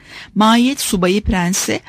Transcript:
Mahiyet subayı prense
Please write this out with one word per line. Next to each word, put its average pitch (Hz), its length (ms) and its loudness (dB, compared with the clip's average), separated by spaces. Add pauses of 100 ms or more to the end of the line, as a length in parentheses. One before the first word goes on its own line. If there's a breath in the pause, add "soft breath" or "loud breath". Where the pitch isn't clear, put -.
(340 loud breath)
Mahiyet 233 460 2
subayı 185 420 0
prense 185 680 -2